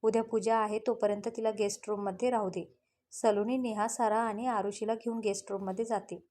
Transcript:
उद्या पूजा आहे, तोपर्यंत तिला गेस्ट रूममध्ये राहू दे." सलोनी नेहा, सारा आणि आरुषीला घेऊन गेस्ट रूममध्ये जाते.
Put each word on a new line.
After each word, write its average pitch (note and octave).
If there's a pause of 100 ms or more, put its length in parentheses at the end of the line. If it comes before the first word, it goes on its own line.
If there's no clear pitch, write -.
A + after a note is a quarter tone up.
उद्या A3
पूजा A3+
आहे, G#3+
तोपर्यंत G#3+
तिला A3+
गेस्ट G3+
रूममध्ये G3+
राहू G#3+
दे." F3 (340)
सलोनी G#3+
नेहा, A3
सारा A3+
आणि A3+
आरुषीला G#3
घेऊन A3+
गेस्ट G3+
रूममध्ये G3
जाते. G3